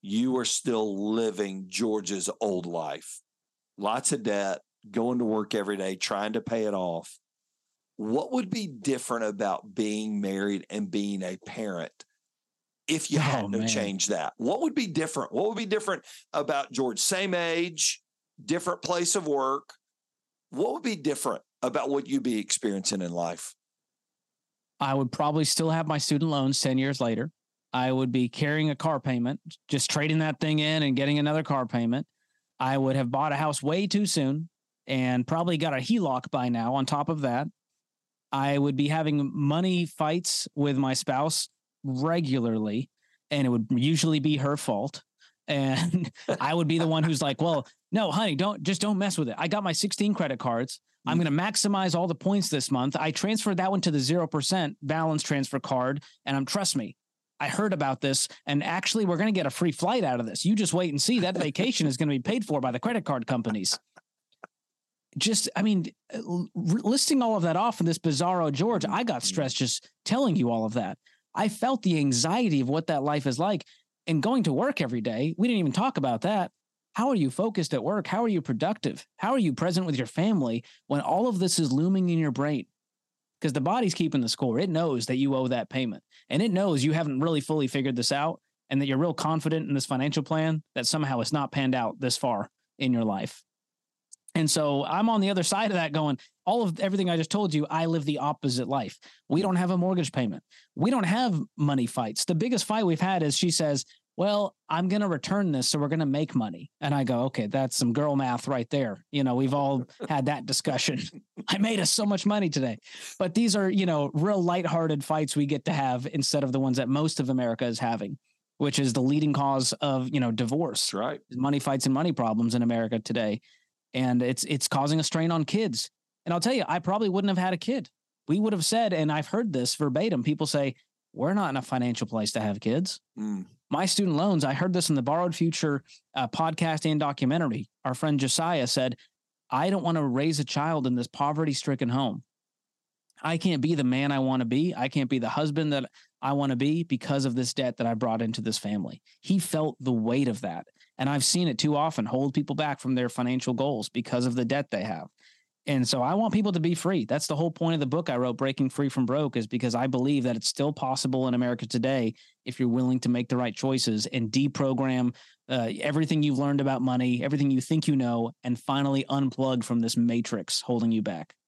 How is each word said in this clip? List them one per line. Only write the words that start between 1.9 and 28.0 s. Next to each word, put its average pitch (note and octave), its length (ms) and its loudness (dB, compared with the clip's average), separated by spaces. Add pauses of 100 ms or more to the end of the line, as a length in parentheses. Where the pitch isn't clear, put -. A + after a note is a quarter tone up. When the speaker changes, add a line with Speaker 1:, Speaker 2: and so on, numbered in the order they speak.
Speaker 1:
old F#2+ 240 0
life. D#2+ 580 -8 (540)
Lots A2 360 -2
of D3 100 -4
debt, G2+ 380 -2 (280)
going A#2+ 300 0
to A#2+ 60 0
work G#2+ 300 0
every G2+ 220 0
day, F#2+ 200 -4
trying G#2 380 -4
to A#2 60 0
pay A2+ 240 -2
it G#2 100 -2
off. F2 440 -6 (800)
What A2+ 360 -2
would A#3+ 180 -2
be G#3 180 -4
different B2 560 -4
about G#2 500 -4
being G#2+ 460 -2
married G2 500 -2
and G#2+ 200 -4
being G2+ 320 -2
a F#2 160 -8
parent F#2+ 540 -8 (920)
if D#3 240 -2
you D3+ 80 2
had C#3 280 0
Speaker 2:
Oh, G2+ 40 -4
Speaker 1:
to G#2 80 0
Speaker 2:
man. A2 100 0
Speaker 1:
change G#2 400 -2
that? E2 280 -2
What F3 240 -2
would E4 160 0
be A#3+ 100 0
different? D#3 460 -4
What F3+ 160 0
would A3 80 -4
be A3+ 100 -4
different G3 380 -2 (280)
about C#3+ 380 -2
George? B2 300 -2
Same F#3+ 340 0
age, E3+ 680 -2 (440)
different E3+ 380 -2
place F3 340 0
of F3 100 -2
work. C#3 480 0 (760)
What F3 240 -2
would E4 100 -8
be A#3 100 0
different C#3+ 480 -4 (200)
about B2+ 280 -2
what C#3 160 -2
you'd C3+ 160 -2
be A2+ 160 0
experiencing G2 640 -2
in F2 80 -4
life? E2+ 460 -6 (1200)
Speaker 2:
I C#3 160 -2
would C3+ 160 0
probably D3+ 340 0
still D#3+ 260 0
have D#3+ 160 0
my D#3 120 0
student D3 320 0
loans C#3 300 0
ten C3 180 0
years C3+ 220 0
later. A#2 300 -2 (420)
I B2+ 180 0
would C3 220 0